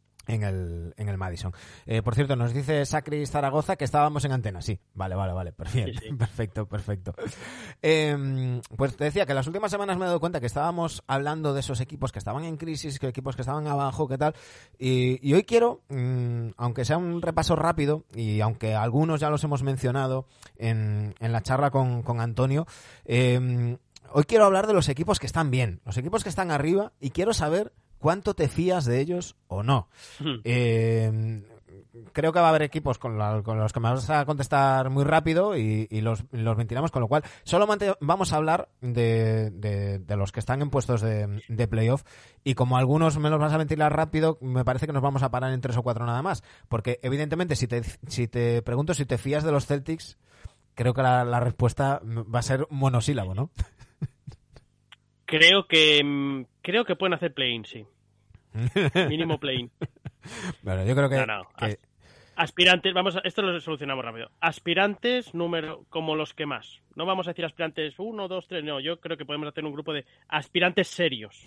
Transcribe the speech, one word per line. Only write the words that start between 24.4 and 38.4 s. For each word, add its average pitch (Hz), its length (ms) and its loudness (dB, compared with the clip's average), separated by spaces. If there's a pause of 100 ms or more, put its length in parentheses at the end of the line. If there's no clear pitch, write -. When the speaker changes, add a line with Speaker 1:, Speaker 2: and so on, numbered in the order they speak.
Speaker 1:
hablar 196 220 4
de 214 60 2
los 165 160 4
equipos 165 300 0
que - 80 -6
están 160 240 0
bien, 117 340 0
los 107 120 -4
equipos 180 260 -2
que 202 60 -6
están 175 220 -2
arriba, 165 480 0
y 139 120 -4
quiero 202 220 0
saber 170 400 0 (260)
cuánto 190 360 0
te 156 120 2
fías 160 380 0
de 120 160 2
ellos 175 340 -4 (120)
o 95 160 -4
no. 120 260 2 (300)
Speaker 2:
Hmm. 143 240 -4
Speaker 1:
Eh, 113 1000 0 (720)
creo 156 180 0
que 175 80 2
va 170 60 6
a 165 40 8
haber 156 120 6
equipos 151 380 -2
con, 113 180 -6
la, 107 240 0
con 110 160 -4
los 107 160 0
que 123 60 -2
me 117 100 2
vas 127 220 0
a 147 140 2
contestar 135 640 2
muy 139 120 2
rápido 160 540 4
y, 110 320 0
y 107 120 -2
los, 110 300 0
los 113 240 0
ventilamos, 120 360 -2
con 131 100 0
lo 113 60 0
cual 127 160 2 (200)
solo 185 220 4
mante-, 202 340 2
vamos 170 340 2
a - 40 2
hablar 156 320 2 (120)